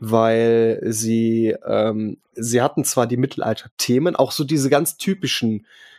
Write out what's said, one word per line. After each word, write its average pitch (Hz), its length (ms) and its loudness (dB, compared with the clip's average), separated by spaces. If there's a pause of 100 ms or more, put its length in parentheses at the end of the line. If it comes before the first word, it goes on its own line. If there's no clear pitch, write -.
Weil 113 840 2
sie, 113 680 0 (100)
ähm, 107 520 -2 (180)
sie 117 260 0
hatten 139 220 0
zwar 120 240 0
die 123 100 -2
Mittelalter-Themen, 127 1000 -2
auch 131 140 2
so 151 120 -4
diese 139 260 0
ganz 147 280 2
typischen 123 680 -4 (340)